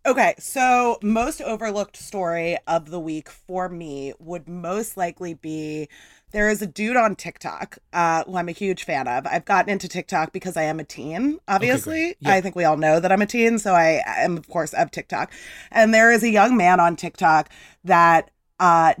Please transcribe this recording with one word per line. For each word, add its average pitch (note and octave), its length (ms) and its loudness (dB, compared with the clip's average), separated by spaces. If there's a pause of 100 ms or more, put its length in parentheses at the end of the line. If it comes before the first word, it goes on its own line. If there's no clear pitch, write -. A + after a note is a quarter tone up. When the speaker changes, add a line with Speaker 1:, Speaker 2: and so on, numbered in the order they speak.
Speaker 1:
Okay, B3 360 2
so B3 640 0
most A3+ 380 -2
overlooked G#3+ 540 -6
story E3+ 720 -6
of D#3+ 240 -2
the F3 100 -10
week D#3 300 -10
for F#3 400 -8
me C#3+ 480 -12
would E3 320 -14
most F3+ 480 -8
likely F3 380 -8
be, D#3 520 -10 (440)
there G#3 180 0
is G#3 140 -2
a - 40 -6
dude G#3+ 280 -4
on A3 200 2
TikTok, - 600 -12 (160)
uh, E3 300 0
who F#3 120 -12
I'm F3 140 -4
a - 40 -6
huge F#3+ 300 -6
fan C3+ 240 -4
of. B2+ 200 -4
I've E3+ 180 -4
gotten F#3+ 260 2
into F#3+ 160 -6
TikTok E3+ 440 -6
because F3+ 260 -10
I D#3+ 60 0
am D#3 160 -4
a D#3 40 -10
teen, F3 500 -6
Speaker 2:
Okay, D#4+ 140 -12
Speaker 1:
obviously. B3 460 0 (100)
Speaker 2:
great. F4 180 -6
Yeah. G3+ 120 2
Speaker 1:
I F#3+ 80 4
think F3+ 140 -8
we F3 80 -2
all D#3 140 4
know D#3 220 4
that F3+ 120 0
I'm G3 100 4
a G#3 60 0
teen, A#3 320 0
so G3 160 2
I D#3+ 320 4
am, C#3 300 -2
of D3+ 100 -16
course, D#3+ 260 -6
of - 160 0
TikTok. - 420 -8 (400)
And A3 220 4
there A3+ 180 6
is A#3 120 2
a A#3 60 2
young A3 280 4
man F3+ 220 6
on E3+ 160 4
TikTok D#3+ 540 0 (340)
that, E3+ 480 4 (280)
uh, E3 420 6